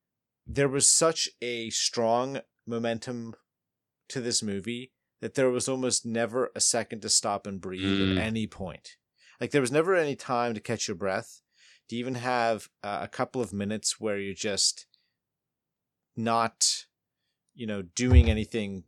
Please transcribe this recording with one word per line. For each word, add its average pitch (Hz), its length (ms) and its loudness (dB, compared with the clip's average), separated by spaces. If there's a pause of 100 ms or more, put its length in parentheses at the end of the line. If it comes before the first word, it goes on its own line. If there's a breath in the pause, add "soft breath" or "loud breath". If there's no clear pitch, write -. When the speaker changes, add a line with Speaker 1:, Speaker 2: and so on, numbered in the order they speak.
(460)
Speaker 1:
there 139 240 0
was 135 180 2
such - 420 2 (120)
a 117 280 -6
strong 120 680 0 (260)
momentum 117 680 -6 (720)
to 131 120 -6
this 117 220 -2
movie 110 480 -6 (300)
that 110 140 -8
there 131 140 4
was 123 200 0
almost 127 360 0
never 117 500 0
a 113 40 -8
second 113 420 0
to 110 80 -8
stop 101 380 0
and 98 140 -8
breathe 92 220 -6
Speaker 2:
Mm. 98 340 2
Speaker 1:
at 92 80 0
any 110 220 -2
point. - 500 -12 (420 soft breath)
Like, 123 120 -4
there 143 100 4
was 123 100 0
never 165 240 4
any 151 200 2
time 120 380 -2
to 107 60 -6
catch - 280 -4
your 107 80 -4
breath, 98 460 -4 (480 soft breath)
to 117 60 -8
even 123 200 -4
have, 117 540 0 (140)
uh, 101 180 -4
a - 60 -8
couple 127 340 -4
of 101 120 -4
minutes 101 460 -4
where 104 200 -2
you're 98 140 -6
just - 520 -2 (1300)
not, 117 680 0 (680)
you 123 100 -10
know, 104 160 -4
doing 123 480 6
anything 104 580 -2